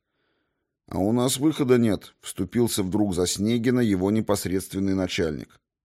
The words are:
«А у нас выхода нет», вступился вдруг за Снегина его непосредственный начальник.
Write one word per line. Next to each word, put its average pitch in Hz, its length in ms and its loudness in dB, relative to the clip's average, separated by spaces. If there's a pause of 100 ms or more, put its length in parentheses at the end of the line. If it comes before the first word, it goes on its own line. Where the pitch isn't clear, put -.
(880)
«А - 100 -8
у 98 160 2
нас 123 240 0
выхода 139 400 2
нет», 113 420 0
вступился 107 640 -2
вдруг 95 320 0
за 87 100 2
Снегина 120 540 0
его 101 320 2
непосредственный 98 840 -2
начальник. 85 680 -4 (240)